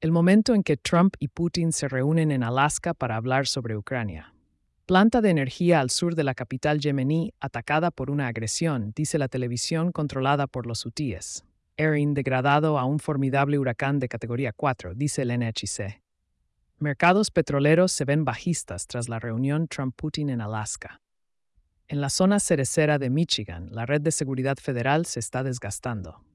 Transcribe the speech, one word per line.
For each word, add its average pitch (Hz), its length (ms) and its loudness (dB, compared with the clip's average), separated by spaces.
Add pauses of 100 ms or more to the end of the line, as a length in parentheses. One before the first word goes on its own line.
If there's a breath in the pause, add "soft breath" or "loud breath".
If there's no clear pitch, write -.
el 160 120 0
momento 185 420 6
en 202 80 4
que 147 140 2
Trump 180 420 4
y 143 100 -4
Putin 165 440 -2
se 147 160 -4
reúnen 151 420 2
en 131 120 0
Alaska 135 500 0
para 117 240 -4
hablar 127 300 0
sobre 117 280 -4
Ucrania. 104 600 -6 (500)
Planta 208 360 6
de 214 100 4
energía 160 500 4
al 127 100 0
sur 170 240 0
de 160 80 0
la 135 120 0
capital 151 440 -2
yemení 143 640 0
atacada 147 500 -2
por 131 180 -6
una 143 200 -2
agresión, 113 680 -4
dice 156 240 -2
la 139 80 0
televisión 127 640 -2
controlada 143 560 0
por 127 180 -8
los 117 220 -8
hutíes. - 580 -8 (320)
Erin 147 380 2
degradado 139 640 2
a 127 60 0
un 143 160 0
formidable 139 580 0
huracán 135 400 0
de 127 100 -2
categoría 117 440 -4
cuatro, 123 420 -4
dice 143 280 -2
el 120 100 -2
N 120 120 0
H 113 220 -6
C. - 360 -8 (760)
Mercados 170 540 2
petroleros 160 580 4
se - 140 -4
ven 147 200 2
bajistas - 640 -4
tras 117 220 -6
la 113 100 -4
reunión 131 480 -2
Trump-Putin 147 640 -6
en 120 100 -4
Alaska. 107 600 -8 (880)
En 147 120 -2
la 139 80 -2
zona 196 300 4
cerecera 151 640 2
de 131 100 -2
Michigan, 107 600 -2
la 113 140 -8
red 147 160 0
de 156 100 0
seguridad 135 440 -2
federal 135 500 0
se - 120 -8
está 127 240 -4
desgastando. 113 800 -6 (100)